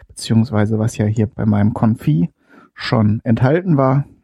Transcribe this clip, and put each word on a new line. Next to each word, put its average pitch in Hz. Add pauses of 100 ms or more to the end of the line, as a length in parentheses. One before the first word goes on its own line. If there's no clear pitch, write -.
beziehungsweise 110
was 107
ja 113
hier 107
bei 107
meinem 104
Confit 151 (440)
schon 110
enthalten 139
war 135 (180)